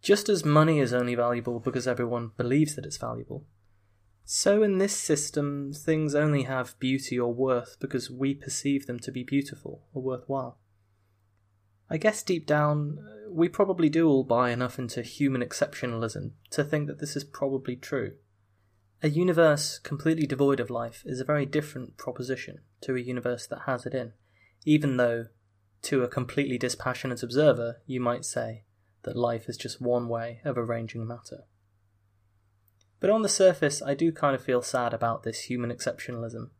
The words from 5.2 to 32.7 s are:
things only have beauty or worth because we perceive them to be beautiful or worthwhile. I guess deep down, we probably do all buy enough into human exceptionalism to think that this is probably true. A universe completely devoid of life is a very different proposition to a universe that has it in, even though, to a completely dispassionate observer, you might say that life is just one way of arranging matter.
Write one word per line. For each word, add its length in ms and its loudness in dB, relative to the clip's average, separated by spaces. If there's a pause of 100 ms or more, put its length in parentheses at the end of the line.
things 440 0
only 260 4
have 380 -4
beauty 360 0
or 160 0
worth 480 0
because 300 -4
we 240 -2
perceive 540 -2
them 100 -6
to 140 -10
be 100 -6
beautiful 640 -2 (100)
or 80 -4
worthwhile. 560 -4 (1300)
I 100 -2
guess 260 0
deep 240 -2
down, 500 2 (320)
we 180 2
probably 400 2
do 200 4
all 160 6
buy 260 4
enough 260 -2
into 260 -6
human 380 0
exceptionalism 920 -4 (180)
to 140 0
think 240 -2
that 100 -10
this 160 -8
is 80 -4
probably 540 -4
true. 380 -6 (880)
A 40 4
universe 680 4
completely 480 0
devoid 320 4
of 100 -2
life 380 -6
is 140 -6
a 40 -4
very 220 0
different 500 -6
proposition 640 -8 (220)
to 160 -4
a 40 -2
universe 460 -4
that 200 -10
has 200 -4
it 80 -6
in, 200 -4 (500)
even 320 4
though, 300 2 (560)
to 200 2
a 60 0
completely 500 -2
dispassionate 640 -4
observer, 640 2
you 140 -4
might 240 -2
say 400 -6 (400)
that 120 -6
life 320 0
is 80 -8
just 240 -10
one 280 0
way 360 -6
of 120 -2
arranging 480 -4
matter. 340 -14 (1600)